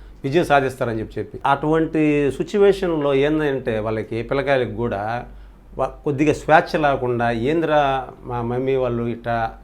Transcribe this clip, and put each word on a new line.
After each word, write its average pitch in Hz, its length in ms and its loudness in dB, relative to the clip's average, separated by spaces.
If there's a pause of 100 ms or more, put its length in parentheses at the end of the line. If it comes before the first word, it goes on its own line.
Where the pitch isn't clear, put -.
(240)
విజయం 147 220 2
సాధిస్తారని 127 540 2
చెప్పి, 107 200 -8
చెప్పి. 107 260 -8
అటువంటి 151 840 2
సిచ్యువేషన్‌లో 180 840 2
ఏందంటే 135 680 2
వాళ్ళకి 110 440 -4
పిల్లకాయలకు 127 520 0
కూడా 113 500 -4 (520)
వ-, 135 80 -2
కొద్దిగా 147 480 0
స్వేచ్ఛ 160 480 2
లేకుండా, 123 500 0
"ఏందిరా 139 760 0 (160)
మా 123 180 -8
మమ్మీ 127 340 -2
వాళ్ళు 120 280 -2
ఇట్టా" 117 500 -4 (100)